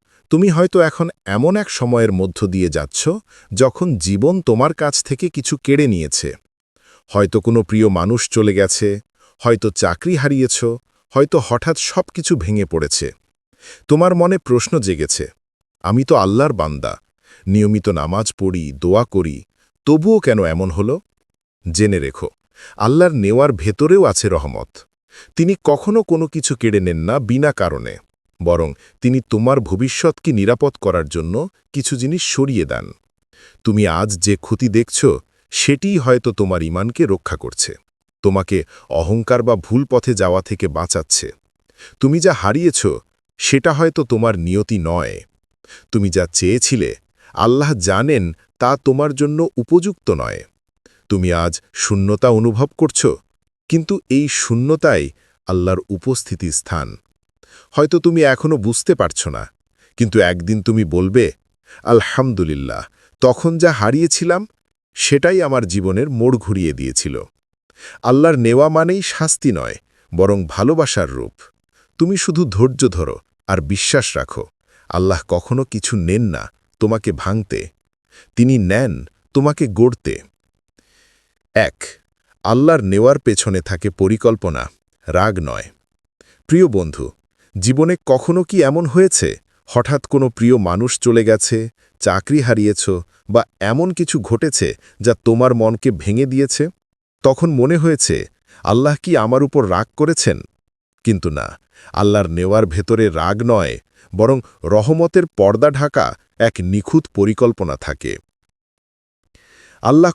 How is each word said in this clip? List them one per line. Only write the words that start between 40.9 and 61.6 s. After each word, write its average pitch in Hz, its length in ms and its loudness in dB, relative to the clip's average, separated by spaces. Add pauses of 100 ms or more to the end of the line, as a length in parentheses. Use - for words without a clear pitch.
তুমি 147 200 2
যা 170 120 4
হারিয়েছ, 120 540 0 (520)
সেটা 147 340 0
হয়তো 156 320 0
তোমার 113 340 0
নিয়তি 95 440 -2
নয়। 78 380 -4 (720)
তুমি 101 180 0
যা 90 220 0
চেয়েছিলে, 101 600 0 (400)
আল্লাহ 135 400 2
জানেন 98 580 0 (260)
তা 131 260 0
তোমার 139 300 0
জন্য 147 420 -2
উপযুক্ত 170 540 0
নয়। 57 320 -4 (640)
তুমি 90 240 0
আজ 85 280 -2 (120)
শূন্যতা 101 560 0
অনুভব 117 380 2 (120)
করছ, 151 280 0 (600)
কিন্তু 165 400 -2
এই 139 200 0
শূন্যতাই 120 840 0 (360)
আল্লাহর 92 420 0
উপস্থিতি 95 640 -6
স্থান। 62 440 -8 (720)
হয়তো 151 280 2
তুমি 165 240 2
এখনো 147 340 2
বুঝতে 117 380 0
পারছ 87 340 -4
না, 57 180 -10 (500)
কিন্তু 110 240 2
একদিন 90 420 0
তুমি 110 220 0
বলবে, 92 480 0 (500)